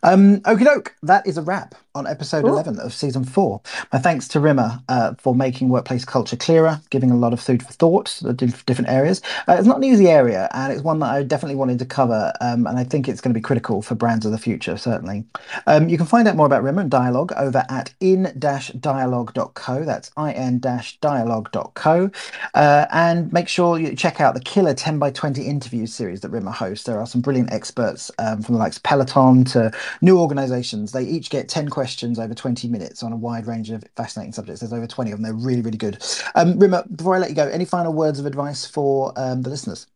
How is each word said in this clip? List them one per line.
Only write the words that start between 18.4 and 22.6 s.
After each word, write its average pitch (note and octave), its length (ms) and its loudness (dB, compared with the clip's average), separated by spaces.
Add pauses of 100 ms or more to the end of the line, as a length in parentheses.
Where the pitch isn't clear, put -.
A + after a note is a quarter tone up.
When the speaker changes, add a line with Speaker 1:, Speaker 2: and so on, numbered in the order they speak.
Speaker 1:
dialogue B2+ 600 -2
dot - 200 -6
co. C3 300 -6
That's - 340 -6
I D3+ 160 -4
N B2+ 260 -2
dash B2 400 -6
dialogue A#2 520 -2
dot - 240 -8
co. F3 360 2 (420)
Uh, D3 380 6